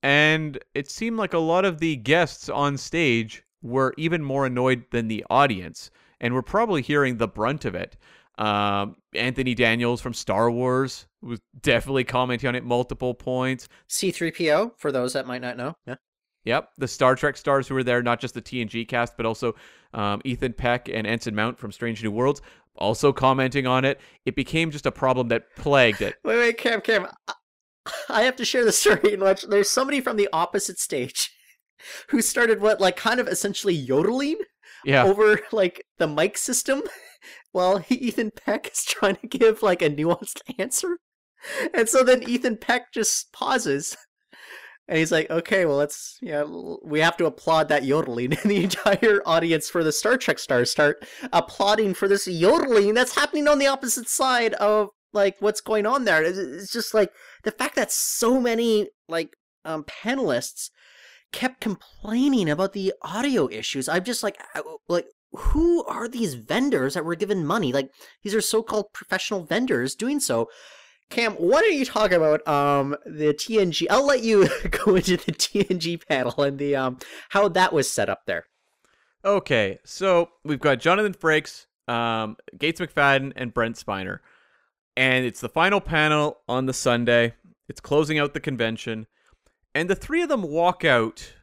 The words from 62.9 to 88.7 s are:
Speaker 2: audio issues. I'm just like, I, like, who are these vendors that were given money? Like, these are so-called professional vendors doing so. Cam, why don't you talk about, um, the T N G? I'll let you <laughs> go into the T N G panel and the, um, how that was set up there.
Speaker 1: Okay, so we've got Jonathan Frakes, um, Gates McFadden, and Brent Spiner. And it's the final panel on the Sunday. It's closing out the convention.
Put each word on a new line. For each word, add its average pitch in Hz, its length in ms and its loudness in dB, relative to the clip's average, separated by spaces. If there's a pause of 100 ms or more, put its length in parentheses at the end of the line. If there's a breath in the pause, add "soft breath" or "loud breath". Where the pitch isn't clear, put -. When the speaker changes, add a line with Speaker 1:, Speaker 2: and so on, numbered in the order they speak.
Speaker 2:
audio 208 480 0
issues. 127 380 -6
I'm 175 160 -2
just 233 180 -4
like, 202 140 -4 (180)
I, 156 80 -6 (260)
like, 175 180 -2 (260)
who 339 520 2
are 233 240 -6
these 233 260 -2
vendors 147 600 0
that 165 100 -4
were 170 100 -4
given 190 320 -2
money? 165 260 0
Like, 135 180 0 (320 loud breath)
these 165 120 -6
are - 60 2
so-called 220 520 -2
professional 185 520 -6
vendors 160 500 -2
doing 269 240 -4
so. 117 300 -2 (640 loud breath)
Cam, 233 220 -2
why 196 280 2
don't 440 140 4
you 269 100 0
talk 214 260 0
about, 156 380 4
um, 143 560 2
the 151 300 0
T 220 260 -2
N 185 100 2
G? 165 200 -4
I'll 262 160 4
let 269 160 2
you 208 260 6 (120)
<laughs> - 100 -4
go - 240 2
into 180 240 2
the - 140 -6
T - 360 0
N 185 100 0
G 165 200 -4
panel 127 440 -2
and 139 160 0
the, 143 160 0
um, 131 220 -2 (320 loud breath)
how 202 200 2
that 185 260 2
was 139 160 2
set 101 180 0
up 95 180 -4
there. 85 200 -4 (760)
Speaker 1:
Okay, 139 640 0
so 180 460 0 (120)
we've 151 180 -4
got 135 200 2
Jonathan 196 320 2
Frakes, 156 540 -2 (200)
um, 117 500 -2 (220)
Gates 160 220 -2
McFadden, 139 560 2
and 120 160 -8
Brent 117 240 -2
Spiner. 95 440 -8 (760 soft breath)
And 131 280 2
it's 117 160 -6
the 120 100 -8
final 190 300 2
panel 151 580 0 (100)
on 127 180 -2
the 131 60 -2
Sunday. 120 640 2 (340)
It's - 120 -14
closing 156 380 0
out 147 160 -2
the - 60 -6
convention. 113 640 -4 (680)